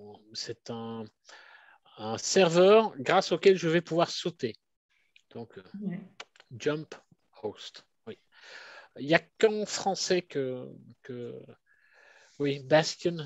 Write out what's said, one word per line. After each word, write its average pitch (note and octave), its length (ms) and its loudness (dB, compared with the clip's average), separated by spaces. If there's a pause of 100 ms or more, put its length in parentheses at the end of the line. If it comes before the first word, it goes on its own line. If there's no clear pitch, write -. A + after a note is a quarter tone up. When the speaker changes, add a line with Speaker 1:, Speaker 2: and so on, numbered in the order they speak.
(320)
Speaker 1:
c'est - 380 -12
un, A2+ 340 -10 (920)
un A2 220 -6
serveur F#3+ 800 6
grâce E3 340 0
auquel F#3+ 240 6
je E3+ 120 -2
vais E3 120 2
pouvoir E3 300 0
sauter. - 460 -6 (720)
Donc, A#2 280 -16
euh, - 40 -18 (180)
Speaker 2:
Ouais. F3+ 200 -8 (580)
Speaker 1:
jump D3+ 360 -4 (480)
host. - 440 -12 (200)
Oui. A2 120 -14 (800)
Il C3 80 -10
n'y D3+ 80 4
a E3 60 6 (180)
qu'en G#3+ 280 2
français - 560 -2
que, C3 460 -6 (340)
que, A#2+ 320 -12 (1040)
oui, C#3+ 220 -2
Bastion, D#3 640 2